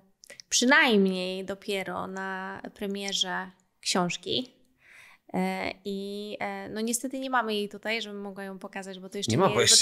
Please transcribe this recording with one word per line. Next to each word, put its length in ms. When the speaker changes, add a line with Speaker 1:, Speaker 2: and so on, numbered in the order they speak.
Speaker 1:
przynajmniej 960
dopiero 600
na 540
premierze 760
książki. 720
E, 380
i, 540
e, 300
no 120
niestety 380
nie 100
mamy 260
jej 140
tutaj, 320
żebym 200
mogła 220
ją 160
pokazać, 400
bo 100
to 80
jeszcze 140
Speaker 2:
Nie 60
ma, 80
Speaker 1:
nie, 40
Speaker 2:
bo 60
Speaker 1:
bo 60
Speaker 2:
jeszcze 200